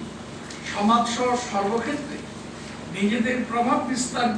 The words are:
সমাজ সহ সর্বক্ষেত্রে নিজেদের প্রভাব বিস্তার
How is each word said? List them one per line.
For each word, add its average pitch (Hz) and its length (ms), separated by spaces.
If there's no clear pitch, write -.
সমাজ 233 340
সহ 247 280
সর্বক্ষেত্রে 220 640
নিজেদের 220 560
প্রভাব 240 300
বিস্তার 247 380